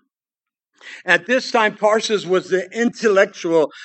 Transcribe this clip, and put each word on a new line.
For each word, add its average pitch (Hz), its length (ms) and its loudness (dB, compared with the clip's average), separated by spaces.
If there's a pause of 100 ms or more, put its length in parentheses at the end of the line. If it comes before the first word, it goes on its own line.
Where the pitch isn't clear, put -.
(1080)
At 175 180 2
this 254 260 -2
time, 214 280 0
Tarsus 208 480 0
was 180 240 -2
the 185 200 -2
intellectual 196 1000 0 (140)